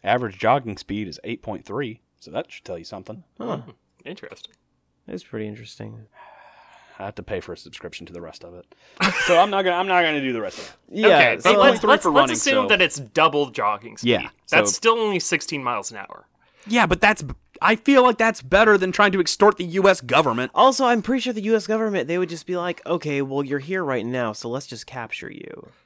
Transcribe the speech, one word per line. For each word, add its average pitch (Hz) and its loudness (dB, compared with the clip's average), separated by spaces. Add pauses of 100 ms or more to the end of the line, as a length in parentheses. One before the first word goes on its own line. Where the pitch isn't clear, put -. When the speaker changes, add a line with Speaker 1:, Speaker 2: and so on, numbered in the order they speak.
Speaker 1:
Average 107 -2
jogging 117 -2
speed 104 -8
is 76 -18
eight 117 -10
point 101 -12
three, 117 -8 (200)
so - -20
that 113 -10
should - -20
tell 110 -12
you 82 -16
something. 110 -16 (160)
Speaker 2:
Huh. 220 -8
Speaker 3:
Hmm, 117 -16 (340)
interesting. - -18 (520)
Speaker 2:
That's - -12
pretty 110 -10
interesting. 110 -16 (960)
Speaker 1:
I 98 -12
have 104 -12
to 98 -14
pay 98 -8
for 87 -14
a - -14
subscription - -16
to 85 -20
the 85 -14
rest 80 -18
of 87 -20
it, - -20 (520)
so 170 4
I'm 196 4
not 196 0
gonna, 180 2
I'm 185 -2
not 180 2
gonna 151 0
do 131 -4
the 113 -4
rest 95 -10
of - -14
it. - -14
Speaker 2:
Yeah, 214 4
Speaker 3:
Okay, 143 6
Speaker 2:
so 185 4
Speaker 3:
but 208 4
let's, - 6
Speaker 1:
Eight - -6
point - -
three - 0
Speaker 3:
let's, 302 4
Speaker 1:
for 185 2
Speaker 3:
let's 277 6
Speaker 1:
running, - 2
Speaker 3:
assume - 0
Speaker 1:
so - -4
Speaker 3:
that 196 4
it's 156 0
double 147 0
jogging 107 -4
speed. 120 -2
Speaker 1:
Yeah, - 0 (200)
Speaker 3:
That's 185 2
Speaker 1:
so - -2
Speaker 3:
still 226 2
only 208 -2
sixteen 156 -6
miles 120 -6
an 110 -16
hour. - -18 (400)
Speaker 1:
Yeah, 220 4
but 175 0
that's, 208 2 (380)
I 214 2
feel 262 4
like 247 4
that's 226 0
better 202 4
than 185 0
trying 202 4
to 190 0
extort 202 4
the 185 -8
U 185 2
S 190 4
government. 127 0
Speaker 2:
Also, 262 4
I'm 233 2
pretty 247 -2
sure 254 -6
the 208 -8
U 220 2
S 208 -2
government, 208 -2
they 170 -2
would 180 -2
just 165 -12
be 180 -6
like, 175 -6
"Okay, 151 -4
well, 135 -4
you're 139 -4
here 180 -6
right 127 -4
now, 123 -4
so - -12
let's 131 -8
just - -16
capture - -12
you." - -18 (160)